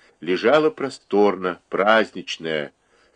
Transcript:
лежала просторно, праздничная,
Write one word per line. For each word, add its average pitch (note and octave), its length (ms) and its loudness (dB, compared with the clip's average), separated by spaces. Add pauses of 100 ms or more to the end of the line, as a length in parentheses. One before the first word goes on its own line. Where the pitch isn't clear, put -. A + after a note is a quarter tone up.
(220)
лежала A2 480 2
просторно, G2+ 1000 -2
праздничная, F2+ 1040 -2 (420)